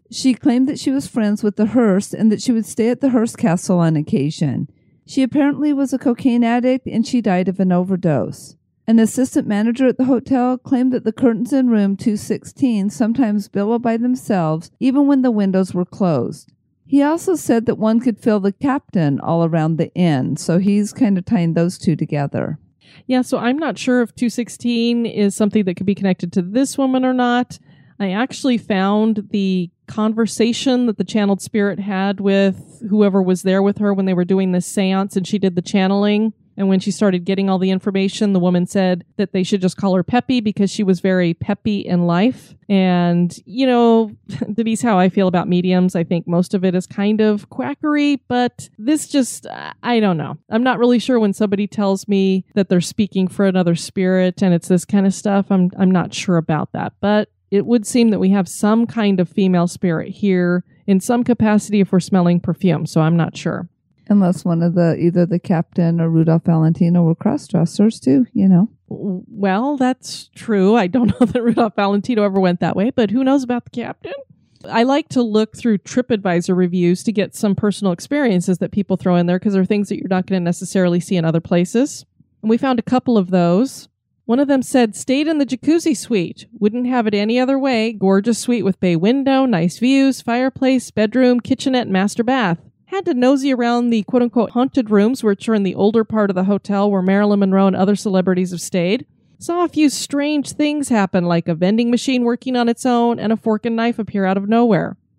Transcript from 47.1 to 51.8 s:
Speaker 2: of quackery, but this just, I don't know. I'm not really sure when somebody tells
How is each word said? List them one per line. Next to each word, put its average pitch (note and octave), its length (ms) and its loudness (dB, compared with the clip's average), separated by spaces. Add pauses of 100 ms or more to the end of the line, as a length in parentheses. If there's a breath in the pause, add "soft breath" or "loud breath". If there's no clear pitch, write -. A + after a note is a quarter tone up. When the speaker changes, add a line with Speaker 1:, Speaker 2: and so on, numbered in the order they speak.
Speaker 2:
of G#3+ 280 0
quackery, C#4+ 800 -2
but B3 500 -4
this C#4+ 300 -2
just, - 380 -2 (380)
I A#3 160 0
don't F#3+ 180 2
know. C#3+ 200 -8 (120)
I'm A3+ 140 0
not B3+ 160 0
really A#3+ 200 4
sure B3 200 0
when G#3 140 0
somebody G3+ 340 -2
tells G3 400 -2